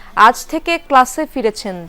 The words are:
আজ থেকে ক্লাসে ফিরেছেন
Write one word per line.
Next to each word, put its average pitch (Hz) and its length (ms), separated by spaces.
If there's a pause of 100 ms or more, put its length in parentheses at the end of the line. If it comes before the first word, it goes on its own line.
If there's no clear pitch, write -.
(160)
আজ 220 300
থেকে 330 320
ক্লাসে 285 480
ফিরেছেন 208 640